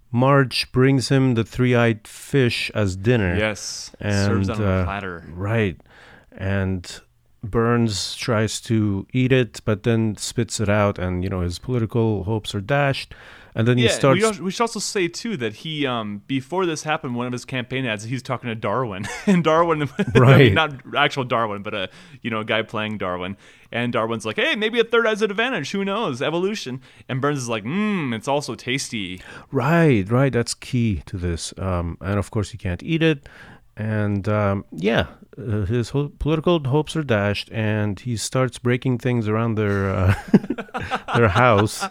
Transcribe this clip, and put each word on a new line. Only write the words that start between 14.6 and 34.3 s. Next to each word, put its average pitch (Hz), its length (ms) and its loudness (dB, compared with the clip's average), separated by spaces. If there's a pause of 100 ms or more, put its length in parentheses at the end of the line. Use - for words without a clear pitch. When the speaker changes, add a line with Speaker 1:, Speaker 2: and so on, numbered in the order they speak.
Speaker 2:
also 226 180 -2
say, 185 280 -2
too, 208 300 -6
that 110 180 -4
he, 151 300 -4
um, 107 420 -4
before 139 380 -2
this 160 180 -4
happened, 151 320 -4
one 120 100 -4
of 123 80 -6
his 123 120 -8
campaign 131 400 -6
ads, 107 200 -4
he's 120 160 -6
talking 123 260 -8
to 110 80 -4
Darwin. 110 600 -4
<laughs> - 100 -14
And 180 180 4
Darwin, 160 400 4
<laughs> - 140 -6
I 208 60 -2
mean, - 180 6
Speaker 1:
Right. 127 320 10
Speaker 2:
not 151 200 2 (220)
actual 143 280 2
Darwin, 113 400 0
but 104 100 -6
a, 95 160 -2 (320)
you 120 80 -6
know, 110 120 -2
a 110 40 -6
guy 113 160 2
playing 107 380 -6
Darwin. 90 380 -4 (340)
And 120 220 -2
Darwin's 113 320 -2
like, 107 120 -4
"Hey, 294 180 0
maybe 226 240 0
a 226 40 4
third 226 240 2
eye's 214 140 0
an 220 80 2
advantage. 208 420 -2
Who 196 140 -2
knows? 196 380 -4
Evolution." 165 580 -4 (260)
And 127 140 -4
Burns 147 180 0
is 120 100 -6
like, 110 160 -4
"Mm, 175 500 -2
it's 107 120 -8
also 139 280 -2
tasty." 107 680 -6 (300)
Speaker 1:
Right, 135 580 4
right. 127 240 2
That's 117 220 -2
key 113 500 0
to 101 120 -8
this. 87 420 -4
Um, 87 420 -2
and 101 160 -2
of - 140 -4
course, 107 200 -2
he 104 60 -14
can't - 240 -4
eat 160 220 0
it. 156 260 0 (480)
And, 104 500 -2
um, 104 440 2